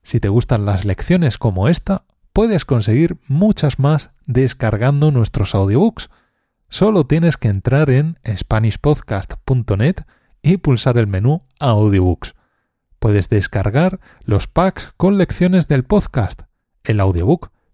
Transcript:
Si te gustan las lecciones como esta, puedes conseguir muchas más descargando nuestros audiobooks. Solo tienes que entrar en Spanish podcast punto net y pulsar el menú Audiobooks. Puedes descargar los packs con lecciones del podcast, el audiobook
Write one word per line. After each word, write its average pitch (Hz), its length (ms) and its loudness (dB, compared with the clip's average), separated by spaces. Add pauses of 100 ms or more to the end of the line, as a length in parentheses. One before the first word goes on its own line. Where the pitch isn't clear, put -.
Si - 160 -4
te 101 100 -2
gustan 107 360 0
las 101 200 -2
lecciones 151 520 0
como 101 300 -2
esta, 180 380 -2 (260)
puedes 208 340 0
conseguir 131 520 0 (100)
muchas 160 520 0
más 143 320 0 (160)
descargando 127 840 0
nuestros 104 440 0
audiobooks. 107 540 0 (600)
Solo 190 360 2
tienes 165 320 0
que - 100 -4
entrar 131 420 0
en 151 300 0 (160)
Spanish 110 420 -2
podcast 143 560 -4 (120)
punto 113 320 -2
net 139 280 -2 (360)
y 180 160 2
pulsar 127 400 0
el 110 100 2
menú 110 360 -2 (160)
Audiobooks. 101 760 0 (640)
Puedes 104 300 0
descargar 110 680 -2 (240)
los 101 240 -2
packs - 500 -4
con 196 200 2
lecciones 180 500 0
del 135 180 0
podcast, - 580 -2 (400)
el 107 160 -2
audiobook 95 520 0 (220)